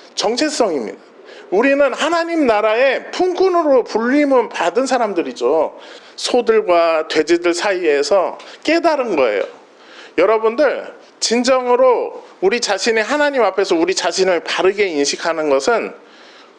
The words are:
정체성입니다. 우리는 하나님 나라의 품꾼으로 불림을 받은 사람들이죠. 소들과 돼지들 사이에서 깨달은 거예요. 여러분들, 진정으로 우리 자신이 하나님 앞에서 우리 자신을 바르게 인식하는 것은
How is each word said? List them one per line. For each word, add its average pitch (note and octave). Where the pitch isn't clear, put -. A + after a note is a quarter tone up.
정체성입니다. G3+
우리는 C#4
하나님 E4
나라의 A3
품꾼으로 F4
불림을 B3+
받은 F3
사람들이죠. D#3+
소들과 F3
돼지들 E3+
사이에서 F3
깨달은 D4+
거예요. G#2+
여러분들, A3
진정으로 B3
우리 G#3+
자신이 A3
하나님 C#4
앞에서 F#3+
우리 F3
자신을 F3+
바르게 G3
인식하는 D#3
것은 C3+